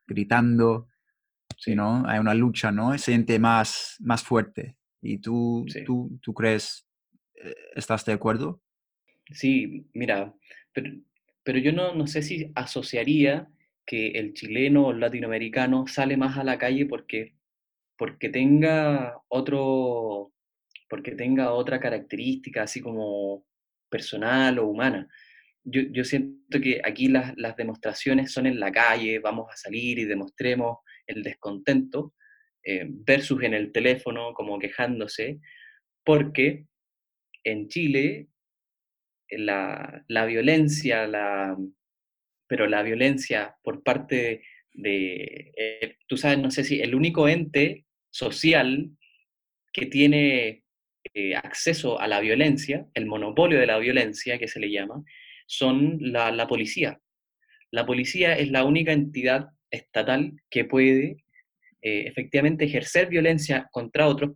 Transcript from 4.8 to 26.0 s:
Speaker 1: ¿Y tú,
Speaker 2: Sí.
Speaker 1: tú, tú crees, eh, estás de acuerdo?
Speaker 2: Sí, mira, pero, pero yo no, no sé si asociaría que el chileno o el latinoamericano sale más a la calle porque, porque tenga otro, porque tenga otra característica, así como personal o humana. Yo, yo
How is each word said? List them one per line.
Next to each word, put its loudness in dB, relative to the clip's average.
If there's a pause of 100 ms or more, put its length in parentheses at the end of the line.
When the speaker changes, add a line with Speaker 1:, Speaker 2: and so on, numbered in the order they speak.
Speaker 1:
¿Y -6
tú, -2
Speaker 2:
Sí. -10
Speaker 1:
tú, -4
tú -8
crees, 0 (500)
eh, -16 (220)
estás -4
de 0
acuerdo? -2 (720)
Speaker 2:
Sí, -2
mira, -4 (400)
pero, -8 (520)
pero -2
yo 2
no, -2
no -2
sé -4
si -8
asociaría 0 (380)
que -4
el -6
chileno 4
o 2
el -4
latinoamericano -2
sale 0
más 0
a -4
la 0
calle 0
porque, -8 (600)
porque -6
tenga 4 (120)
otro, -2 (560)
porque -10
tenga 2
otra 0
característica, -4
así -8
como -6 (440)
personal 0
o 0
humana. -2 (560)
Yo, -2 (100)
yo -2